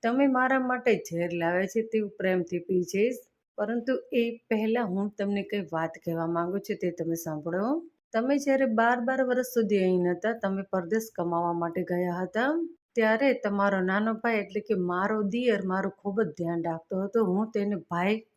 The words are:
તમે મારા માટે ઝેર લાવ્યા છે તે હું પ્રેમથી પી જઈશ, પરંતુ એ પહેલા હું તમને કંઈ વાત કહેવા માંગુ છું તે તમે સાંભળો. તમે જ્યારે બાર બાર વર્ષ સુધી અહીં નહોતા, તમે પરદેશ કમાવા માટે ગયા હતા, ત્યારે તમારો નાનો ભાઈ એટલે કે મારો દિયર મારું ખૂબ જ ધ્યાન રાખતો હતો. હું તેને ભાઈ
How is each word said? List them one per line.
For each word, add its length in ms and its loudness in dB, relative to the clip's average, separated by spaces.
તમે 240 4
મારા 320 4
માટે 380 2
ઝેર 360 -2
લાવ્યા 340 2
છે 160 0
તે 160 -2
હું 120 -2
પ્રેમથી 480 0
પી 240 0
જઈશ, 360 0
પરંતુ 420 -2
એ 240 0
પહેલા 460 0
હું 360 -2
તમને 240 -2
કંઈ 300 -4
વાત 180 -2
કહેવા 220 -2
માંગુ 320 -2
છું 180 -6
તે 140 -2
તમે 240 -4
સાંભળો. 760 -4
તમે 260 2
જ્યારે 280 2
બાર 340 2
બાર 240 0
વર્ષ 220 0
સુધી 320 2
અહીં 240 4
નહોતા, 300 0
તમે 300 -2
પરદેશ 520 -2
કમાવા 380 0
માટે 300 -2
ગયા 400 0
હતા, 460 0
ત્યારે 380 4
તમારો 480 2
નાનો 340 2
ભાઈ 240 0
એટલે 220 -4
કે 140 -2
મારો 480 0
દિયર 440 0
મારું 260 -2
ખૂબ 300 -2
જ 40 2
ધ્યાન 360 -2
રાખતો 400 -4
હતો. 220 0
હું 260 0
તેને 260 -2
ભાઈ 420 0